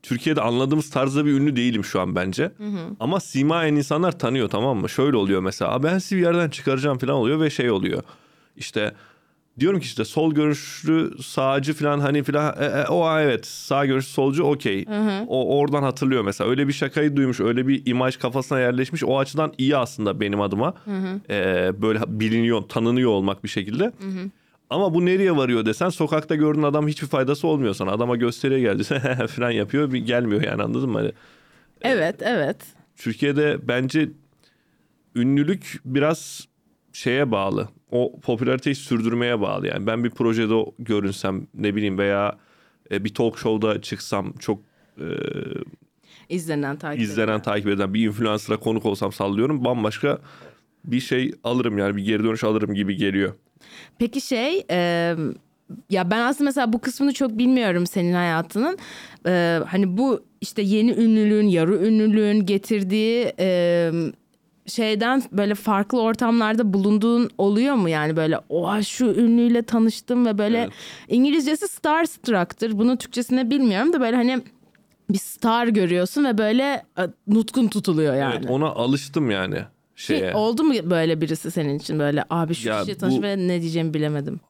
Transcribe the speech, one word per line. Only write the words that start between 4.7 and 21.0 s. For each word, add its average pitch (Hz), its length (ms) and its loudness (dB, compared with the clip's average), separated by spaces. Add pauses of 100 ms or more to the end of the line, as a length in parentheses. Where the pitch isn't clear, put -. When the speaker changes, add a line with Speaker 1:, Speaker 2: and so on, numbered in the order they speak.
Speaker 1:
mı? 101 100 -2
Şöyle 139 280 2
oluyor 98 240 2
mesela, 92 320 -2
"Aa, 127 100 -2
ben 175 160 2
sizi 190 180 -2
bir 180 60 2
yerden 170 280 2
çıkaracağım." 135 480 -2
falan 131 160 -2
oluyor 139 260 2
ve 156 100 2
şey 123 200 0
oluyor. 95 320 2 (540)
İşte - 380 -4 (680)
diyorum 180 200 4
ki 131 60 -10
işte 117 180 -4
sol 156 300 0
görüşlü 151 880 0
sağcı 139 520 0
falan 147 260 0
hani 143 220 0
falan, 147 400 0
e, - 20 0
e, 139 240 0
o, 143 160 2
aa, 156 180 2
evet, 131 240 2
sağ 139 400 -2
görüşlü 135 240 0
solcu, 139 340 2
okey. 143 420 0
Speaker 2:
Hı 214 140 -6
hı. 208 280 0
Speaker 1:
O 131 300 2
oradan 143 240 2
hatırlıyor 131 420 0
mesela. 101 260 -2
Öyle 139 180 2
bir 143 40 0
şakayı 143 440 0
duymuş, 131 240 0
öyle 120 280 2
bir 139 180 2
imaj 127 300 0
kafasına 131 440 -2
yerleşmiş. 127 440 0
O 131 140 2
açıdan 139 400 -2
iyi 135 180 2
aslında 107 440 -2
benim 101 200 0
adıma. 104 340 -2 (100)
Speaker 2:
Hı 214 60 -10
hı. 190 440 -6